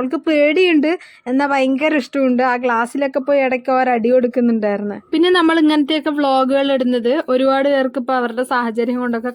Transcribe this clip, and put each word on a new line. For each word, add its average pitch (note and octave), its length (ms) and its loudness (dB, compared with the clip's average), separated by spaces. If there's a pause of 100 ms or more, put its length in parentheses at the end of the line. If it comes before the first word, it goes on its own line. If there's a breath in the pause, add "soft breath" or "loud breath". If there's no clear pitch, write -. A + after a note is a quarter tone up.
അവൾക്ക് C4 280 -4
പേടിയുണ്ട്, D4+ 600 2 (420 loud breath)
എന്നാൽ C#4 220 0
ഭയങ്കര C4+ 400 0 (100)
ഇഷ്ടമുണ്ട്. B3+ 460 0
ആ B3 40 0 (120)
ഗ്ലാസ്സിലൊക്കെ C4 640 -2
പോയി C#4+ 160 2
ഇടയ്ക്ക് B3+ 300 -2
അവർ B3+ 200 2
അടി A#3 200 0
കൊടുക്കുന്നുണ്ടായിരുന്നു. A3 800 0 (160)
പിന്നെ F4 240 2
നമ്മൾ D#4+ 160 2 (100)
ഇങ്ങനത്തെയൊക്കെ D4+ 560 0
വ്ളോഗുകൾ C4+ 560 2
ഇടുന്നത് B3 360 -2 (240)
ഒരുപാട് C4+ 400 0
പേർക്ക് C4 280 -2
ഇപ്പോൾ B3+ 160 -2
അവരുടെ A#3+ 340 -4
സാഹചര്യം A#3+ 500 -2
കൊണ്ടൊക്കെ A#3+ 300 -6